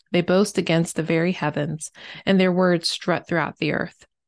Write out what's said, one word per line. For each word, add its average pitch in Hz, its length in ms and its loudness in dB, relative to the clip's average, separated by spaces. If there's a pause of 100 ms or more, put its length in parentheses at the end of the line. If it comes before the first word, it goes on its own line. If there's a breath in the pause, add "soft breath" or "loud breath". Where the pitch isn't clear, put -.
(140)
They 180 80 2
boast 185 360 2
against 165 380 0
the 160 80 -2
very 165 300 0
heavens, 151 580 -6 (340 loud breath)
and 196 140 4
their 185 120 4
words 180 380 2
strut - 380 -4
throughout 156 300 -2
the 151 160 -2
earth." - 320 -6 (220)